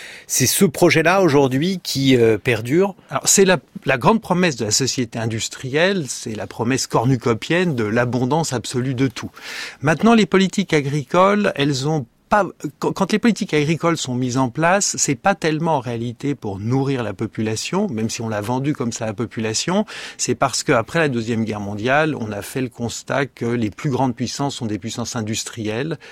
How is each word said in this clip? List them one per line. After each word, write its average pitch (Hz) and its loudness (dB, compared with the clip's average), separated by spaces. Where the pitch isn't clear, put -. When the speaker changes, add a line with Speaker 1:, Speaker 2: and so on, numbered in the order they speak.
Speaker 1:
C'est - 0
ce - 4
projet-là 160 4
aujourd'hui 147 4
qui, 135 2
euh, 113 6
perdure ? 131 0
Speaker 2:
Alors, - -4
c'est 196 6
la, 185 6
la 135 2
grande 208 4
promesse 175 2
de 113 -4
la 104 -2
société 123 -2
industrielle, 135 -2
c'est - -8
la 104 -8
promesse 120 -2
cornucopienne 135 0
de 113 0
l'abondance 123 0
absolue 127 -4
de 131 2
tout. - -10
Maintenant, 165 4
les 214 4
politiques 190 2
agricoles, 175 2
elles 139 0
ont 151 -2
pas, 208 4
quand, 165 0
quand 185 0
les 208 4
politiques 214 0
agricoles 160 2
sont 127 -4
mises 123 -2
en 131 2
place, 170 0
c'est - 0
pas 196 2
tellement 160 0
en - -2
réalité 120 -4
pour 98 -8
nourrir 131 0
la 104 -4
population, 110 -4
même 110 -4
si - -8
on 113 -6
l'a 107 -4
vendu 131 -2
comme 120 -4
ça 113 -6
à - -4
la 110 -4
population, 117 -2
c'est 123 -2
parce - 0
qu'après 131 2
la 156 4
Deuxième 117 -2
Guerre 104 -4
mondiale, 127 0
on 107 -6
a 101 -8
fait - -8
le 131 -2
constat 120 -4
que - -8
les 117 -2
plus - -6
grandes 127 0
puissances 131 -6
sont 123 -8
des 107 -4
puissances 113 -8
industrielles, 113 -6